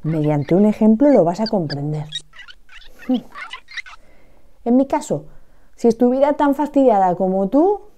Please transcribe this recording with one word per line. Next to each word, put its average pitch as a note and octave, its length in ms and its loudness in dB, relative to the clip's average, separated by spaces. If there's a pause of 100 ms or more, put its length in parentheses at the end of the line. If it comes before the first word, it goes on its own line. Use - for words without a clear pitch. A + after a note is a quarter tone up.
Mediante D3+ 500 -2
un G3 120 4
ejemplo A3 460 2
lo A3+ 120 4
vas E3+ 160 -2
a A3 80 -4
comprender. D3+ 600 -6 (2500)
En A#3 100 0
mi C4+ 100 2
caso, D#3+ 400 -6 (520)
si - 100 0
estuviera B3+ 460 2
tan C#4+ 220 0
fastidiada B3+ 600 2
como F#3+ 320 -2
tú F4 360 0 (140)